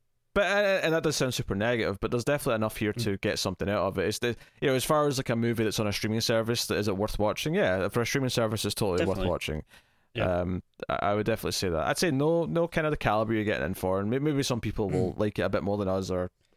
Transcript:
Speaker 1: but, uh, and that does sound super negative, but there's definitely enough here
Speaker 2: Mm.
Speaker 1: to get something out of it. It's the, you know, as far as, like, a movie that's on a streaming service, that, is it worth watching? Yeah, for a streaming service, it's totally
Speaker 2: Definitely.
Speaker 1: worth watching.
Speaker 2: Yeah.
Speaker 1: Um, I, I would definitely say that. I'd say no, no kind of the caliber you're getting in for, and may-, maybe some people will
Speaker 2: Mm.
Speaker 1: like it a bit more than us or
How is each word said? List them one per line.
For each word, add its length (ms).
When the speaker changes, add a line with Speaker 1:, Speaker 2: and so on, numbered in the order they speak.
Speaker 1:
but, 80
uh, 400
and 100
that 100
does 120
sound 180
super 220
negative, 440
but 120
there's 120
definitely 320
enough 220
here 160
Speaker 2:
Mm. 100
Speaker 1:
to 140
get 220
something 300
out 180
of 100
it. 100
It's 120
the, 160
you 80
know, 60
as 100
far 220
as, 100
like, 120
a 60
movie 280
that's 160
on 80
a 40
streaming 300
service, 460
that, 100
is 100
it 80
worth 240
watching? 360
Yeah, 340
for 120
a 40
streaming 240
service, 340
it's 120
totally 240
Speaker 2:
Definitely. 240
Speaker 1:
worth 80
watching. 320
Speaker 2:
Yeah. 280
Speaker 1:
Um, 220
I, 140
I 140
would 100
definitely 280
say 160
that. 180
I'd 100
say 140
no, 340
no 220
kind 200
of 40
the 60
caliber 360
you're 100
getting 220
in 80
for, 260
and 100
may-, 100
maybe 240
some 180
people 280
will 240
Speaker 2:
Mm. 60
Speaker 1:
like 200
it 40
a 60
bit 140
more 140
than 100
us 220
or 220